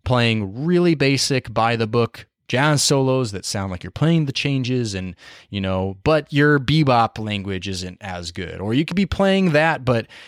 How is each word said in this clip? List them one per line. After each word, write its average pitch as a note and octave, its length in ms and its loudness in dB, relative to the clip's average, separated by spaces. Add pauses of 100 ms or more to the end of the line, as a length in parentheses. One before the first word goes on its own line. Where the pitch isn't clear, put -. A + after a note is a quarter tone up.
playing A2+ 600 0
really F3 300 4
basic C3+ 580 0
by A2+ 220 2
the A2+ 120 0
book A2+ 400 -2 (240)
jazz C#3+ 320 2
solos C3 480 2
that G2+ 140 -10
sound G2 260 -4
like F2+ 140 -10
you're F2+ 80 -10
playing D#3+ 340 2
the C3 60 -6
changes B2+ 600 -2
and, F#2 220 -6 (360)
you G2+ 100 -4
know, F#2+ 420 -2
but D3+ 300 0
your D3 260 4
bebop C3 580 2
language G2 520 -4
isn't F2+ 320 -8
as F2 320 -10
good. E2+ 280 -10
Or G#2+ 140 -2
you D3 100 2
could F3 120 -6
be F#3+ 100 2
playing F#3+ 460 2
that, D3 320 2
but, A#2 240 0 (200)